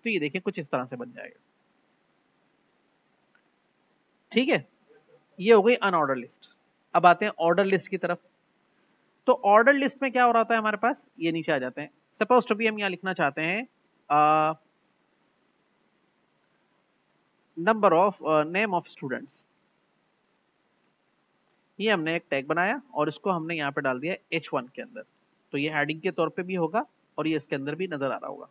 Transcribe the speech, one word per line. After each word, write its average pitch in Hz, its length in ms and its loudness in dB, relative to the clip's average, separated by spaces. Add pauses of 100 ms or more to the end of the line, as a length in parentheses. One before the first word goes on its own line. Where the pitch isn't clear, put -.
तो 233 60 -4
ये 202 80 -2
देखिए 147 220 -4
कुछ 196 180 -8
इस 156 120 -12
तरह 127 140 -4
से 127 120 -14
बन 120 160 -14
जाएगा। - 280 -20 (3000)
ठीक 262 160 2
है, 185 200 -2 (720)
ये 208 120 4
हो 208 100 8
गई 240 120 4
unorder 160 400 0
list। - 400 -14 (400)
अब 170 120 4
आते 175 180 6
हैं 208 140 -2
order 175 260 2
list 190 260 -2
की 190 80 -6
तरफ। 175 200 -4 (1080)
तो 254 60 4
ऑर्डर 226 400 6
list 277 300 0
में 262 100 -4
क्या 247 120 2
हो 233 80 4
रहा 226 80 4
होता 226 140 0
है 226 60 0
हमारे 214 160 -2
पास, 240 320 -4 (120)
ये 165 120 -2
नीचे 165 200 -2
आ 143 60 2
जाते 127 220 -6
हैं। 147 100 -10 (240)
Suppose 233 380 2
to 208 80 -2
be 226 80 0
हम 214 100 -4
यहाँ 202 120 -2
लिखना 185 220 -6
चाहते 156 300 -2
हैं, 202 260 -4 (420)
अ, 156 440 4 (3000)
number 208 300 4
of, 180 360 4
अ, 156 180 4
name 190 240 -2
of 175 280 -4
students। - 500 -10 (2250)
ये 214 100 0
हमने 165 260 0
एक 165 140 -6
tag 135 160 -2
बनाया 185 360 -2 (120)
और 151 140 0
इसको 190 220 -6
हमने 170 240 -4
यहाँ 147 180 -4
पे 151 80 -4
डाल 131 200 -2
दिया 165 140 -6 (180)
एच 165 220 -6
वन 127 120 -4
के 123 160 -16
अंदर, - 220 -16 (480)
तो 143 60 -4
ये 147 120 -2
adding 156 300 -4
के 185 100 -4
तौर 160 180 -2
पे 185 140 -8
भी 185 120 -6
होगा 175 320 -2 (320)
और 151 80 -4
ये 156 100 0
इसके 147 200 -6
अंदर 139 180 -6
भी 185 120 -6
नजर 139 240 -4
आ 107 60 -4
रहा - 100 -12
होगा। 87 240 -14